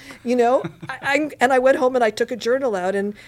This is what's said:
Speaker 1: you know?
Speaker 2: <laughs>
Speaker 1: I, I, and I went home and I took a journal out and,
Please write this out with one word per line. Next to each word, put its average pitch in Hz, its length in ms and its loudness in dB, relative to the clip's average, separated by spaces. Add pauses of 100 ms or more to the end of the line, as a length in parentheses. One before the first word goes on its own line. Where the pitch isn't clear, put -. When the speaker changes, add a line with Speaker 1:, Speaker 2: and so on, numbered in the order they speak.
(220)
Speaker 1:
you 247 140 -2
know? 247 260 2
Speaker 2:
<laughs> - 260 -12
Speaker 1:
I, 262 140 -12
I, 285 280 0 (100)
and 254 120 2
I 262 60 4
went 262 200 4
home 254 180 2
and 240 80 2
I 214 60 2
took 233 200 -4
a 254 60 -6
journal 240 400 -2
out 185 180 -2
and, 202 200 -2 (140)